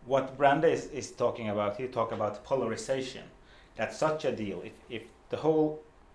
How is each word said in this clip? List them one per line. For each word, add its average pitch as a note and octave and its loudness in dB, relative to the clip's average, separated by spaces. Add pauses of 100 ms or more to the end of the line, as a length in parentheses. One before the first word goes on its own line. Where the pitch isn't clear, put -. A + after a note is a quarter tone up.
what C3 0
Brande C#3+ 6
is, D3+ 4
is - -10
talking A#2 -2
about, G#2 0
he C3 -4
talk A#2 -2
about G#2 -4
polarization, C3 -2 (520)
that A2 -2
such D3+ 0
a C3+ 2
deal, G2+ -4
if, G#2+ -14 (160)
if A2+ -8 (280)
the - -2
whole D#3 2 (320)